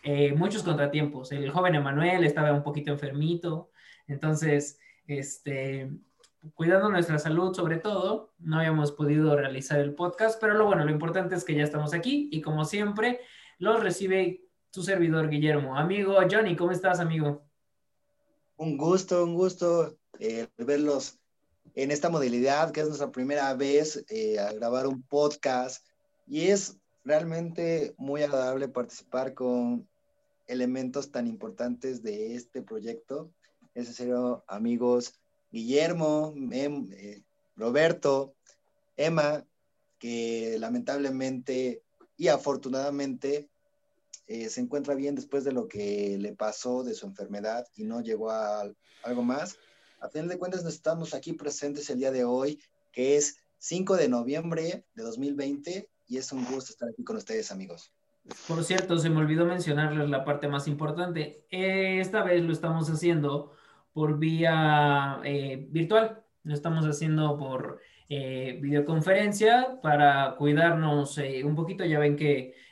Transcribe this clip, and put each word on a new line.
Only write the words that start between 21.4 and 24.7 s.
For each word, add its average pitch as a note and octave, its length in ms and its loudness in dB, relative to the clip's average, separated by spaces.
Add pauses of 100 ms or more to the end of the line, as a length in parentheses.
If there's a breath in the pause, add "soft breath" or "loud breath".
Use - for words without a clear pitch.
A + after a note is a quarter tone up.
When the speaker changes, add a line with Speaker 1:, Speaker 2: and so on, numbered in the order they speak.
Speaker 2:
en C3+ 160 -2
esta D3 200 0
modalidad, C#3 600 2
que D3 100 -4
es D3+ 40 0
nuestra C#3+ 260 -4
primera C3+ 440 -2
vez, C#3+ 540 2
eh, G#2+ 280 -2
a G2+ 160 -2
grabar A#2 320 -2